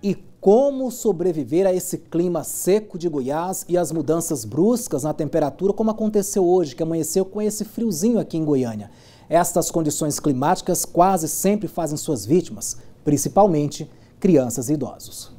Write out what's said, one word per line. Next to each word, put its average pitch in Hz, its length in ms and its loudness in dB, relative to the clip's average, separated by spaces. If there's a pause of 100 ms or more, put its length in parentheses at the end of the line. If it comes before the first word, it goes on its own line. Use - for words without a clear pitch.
E 196 120 0 (260)
como 262 500 4
sobreviver 170 760 0
a 185 60 2
esse 175 260 -4
clima 170 460 -2
seco 208 540 -2
de 170 100 -2
Goiás 151 600 -4
e 170 80 0
as 175 140 0
mudanças 156 540 -2
bruscas 165 580 0
na 151 100 -2
temperatura, 156 600 -2
como 220 180 0
aconteceu 214 560 0
hoje, 170 300 2
que 170 60 -4
amanheceu 165 420 -2
com 202 180 -6
esse 214 220 -2
friozinho 214 540 0
aqui 165 180 -4
em 160 80 0
Goiânia? 117 460 0 (380)
Estas 170 420 2
condições 156 500 -2
climáticas 156 640 0
quase 175 440 2
sempre 208 380 0
fazem 151 300 -6
suas 135 280 -4
vítimas, 117 520 -2 (280)
principalmente 151 880 2 (300)
crianças 131 480 2
e 151 60 0
idosos. - 640 -10